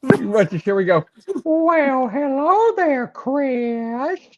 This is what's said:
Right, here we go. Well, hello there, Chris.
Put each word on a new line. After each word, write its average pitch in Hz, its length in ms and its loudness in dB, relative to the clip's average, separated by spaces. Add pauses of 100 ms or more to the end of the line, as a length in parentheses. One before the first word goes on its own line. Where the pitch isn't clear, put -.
Right, 214 500 4
here 190 220 -4
we 196 100 0
go. 170 200 2 (400)
Well, 311 640 0
hello 294 680 0
there, 294 320 0
Chris. 247 1120 -4 (180)